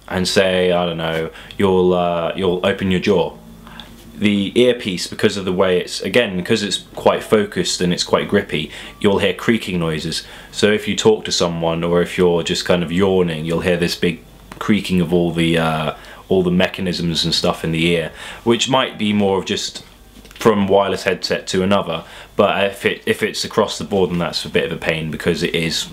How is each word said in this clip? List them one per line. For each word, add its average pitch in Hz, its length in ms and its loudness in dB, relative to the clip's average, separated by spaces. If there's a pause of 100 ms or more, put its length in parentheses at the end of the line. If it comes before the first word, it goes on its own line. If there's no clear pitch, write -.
and 92 200 -2
say, 92 440 4
I 87 140 2
don't 85 120 -4
know, 80 340 -4 (260)
you'll, 92 360 4
uh, 87 420 0
you'll 90 280 -2
open 95 280 0
your 90 100 0
jaw, 87 320 2 (840)
the 101 380 0
earpiece, 117 540 0
because 101 280 -2
of 95 100 -6
the 92 80 -2
way 90 260 2
it's, - 220 -6
again, 98 420 0
'cause 110 180 0
it's 98 220 -4 (100)
quite - 300 2
focused 101 580 0
and 87 100 2
it's 85 120 -2
quite 80 240 2
grippy, 90 420 0 (300)
you'll 98 180 4
hear 98 160 2
creaking 107 460 -2
noises. 80 420 -4 (300)
So 104 200 2
if 107 160 0
you 101 80 -2
talk 107 300 4
to 92 60 -6
someone 85 520 0
or 87 200 2
if - 160 -4
you're 87 240 4
just 82 220 -4
kind 87 180 2
of 78 80 -4
yawning, 90 540 2
you'll 82 160 -2
hear 87 160 2
this 85 180 0
big 87 240 -2 (380)
creaking 95 420 0
of 85 140 0
all 85 180 2
the, 82 260 0
uh, 78 360 -2 (340)
all 95 160 2
the 90 80 0
mechanisms 87 720 -2
and 80 100 -2
stuff - 300 -2
in 82 80 -2
the 80 140 0
ear, 82 260 0 (320)
which 113 240 2
might 131 300 0
be 104 160 0
more 101 240 2
of 87 80 -4
just - 400 -6 (500)
from 101 320 4
wireless 98 360 2
headset 90 440 -2
to 95 160 0
another, 90 400 0 (320)
but 98 300 2
if 98 200 -4
it, 92 200 -2
if 113 180 0
it's 98 220 -4
across 101 320 0
the 82 80 -8
board, 95 240 0
then 87 80 -2
that's 82 260 -4
a 78 60 -10
bit - 160 0
of 85 80 -6
a - 20 -4
pain 80 340 -2
because 78 340 -2
it - 120 -2
is 82 380 -2